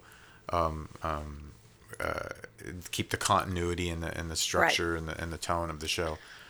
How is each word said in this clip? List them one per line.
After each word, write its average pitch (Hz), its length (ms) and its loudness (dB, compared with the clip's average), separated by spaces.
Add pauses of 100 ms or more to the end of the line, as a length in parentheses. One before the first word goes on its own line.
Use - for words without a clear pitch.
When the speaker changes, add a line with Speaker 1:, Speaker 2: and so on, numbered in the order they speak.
(500)
Speaker 1:
um, 78 400 2 (120)
um, 73 500 -4 (480)
uh, - 300 -2 (600)
keep - 180 -2
the - 80 0
continuity 87 720 4
and 82 140 -2
the, 82 40 -2
and 82 220 -4
the 80 40 -4
Speaker 2:
Right. 78 40 -4
Speaker 1:
structure 156 580 4
and 80 120 -2
the, 78 140 -4
and 82 100 -4
the 78 60 -6
tone 85 320 0
of 78 100 -6
the 78 80 -6
show, 80 300 0 (320)